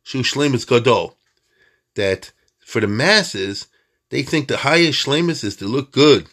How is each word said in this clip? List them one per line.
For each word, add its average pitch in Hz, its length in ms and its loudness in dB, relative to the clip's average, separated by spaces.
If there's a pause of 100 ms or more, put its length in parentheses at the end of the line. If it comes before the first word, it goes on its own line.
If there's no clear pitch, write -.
Shu 131 200 -6
Shleimus 135 440 -2
Gadol. 117 500 0 (760)
That 95 380 -4 (280)
for - 200 -4
the 107 80 0
masses, 110 800 -2 (420)
they 139 120 -2
think 139 260 -2
the 110 100 -2
highest 160 460 0
shleimus 160 380 -2
is 101 140 -6
to 98 100 -10
look 135 240 -4
good, 131 420 4